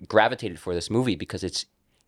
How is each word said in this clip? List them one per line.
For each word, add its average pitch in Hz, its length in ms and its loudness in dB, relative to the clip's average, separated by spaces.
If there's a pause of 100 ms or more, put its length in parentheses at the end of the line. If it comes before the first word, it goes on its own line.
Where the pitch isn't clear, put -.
gravitated 107 520 2
for 90 140 -4
this 85 160 -4
movie 113 260 2
because 95 260 -8
it's, - 220 -4 (420)